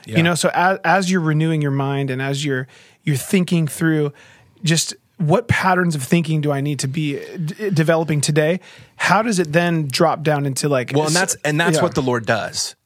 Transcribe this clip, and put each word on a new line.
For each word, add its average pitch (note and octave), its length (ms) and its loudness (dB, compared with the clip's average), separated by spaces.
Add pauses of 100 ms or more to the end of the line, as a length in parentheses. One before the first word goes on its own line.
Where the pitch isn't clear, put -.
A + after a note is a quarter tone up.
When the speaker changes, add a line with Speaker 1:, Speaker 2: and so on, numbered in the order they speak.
Speaker 1:
Yeah. A2 140 -2
Speaker 2:
You D#3+ 60 4
know, F3 100 2
so E3+ 180 0
as, F#3 320 2
as F3 260 2
you're F#3 120 2
renewing D#3 400 0
your C#3+ 100 0
mind C#3 380 -2
and B2+ 120 -4
as C#3 220 -4
you're, C3 240 -4 (340)
you're D3 140 0
thinking E3+ 500 0
through D3+ 460 0 (500)
just E3 320 0 (240)
what E3+ 300 0
patterns F3+ 460 2
of C#3 80 -6
thinking D#3+ 380 0
do C#3+ 120 -2
I C#3 80 -2
need C#3+ 200 -4
to C#3 80 -4
be, C#3+ 300 -4
uh, - 260 -12
d-, G3 260 -6
developing D#3+ 500 2
today, D#3 400 0 (360)
how G3 260 2
does A3 180 0
it D#3 120 -2
then E3 360 2
drop D3 340 2
down C#3+ 240 0
into, C#3 220 -2
like, B2+ 260 0
Speaker 1:
Well, D3 120 2
and D3+ 100 -2
Speaker 2:
s-, F3+ 40 2 (140)
Speaker 1:
that's, - 100 -6
and D3+ 160 0
that's E3+ 180 2
Speaker 2:
yeah. C#3+ 40 2
Speaker 1:
what D#3+ 120 -2
the D3+ 80 0
Lord B2 240 -2
does. G#2+ 580 -4